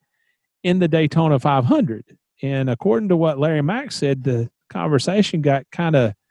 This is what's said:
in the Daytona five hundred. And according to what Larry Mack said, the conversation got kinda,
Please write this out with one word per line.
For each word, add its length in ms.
in 160
the 80
Daytona 500
five 280
hundred. 400
And 280
according 400
to 80
what 220
Larry 220
Mack 300
said, 320
the 260
conversation 720
got 320
kinda, 420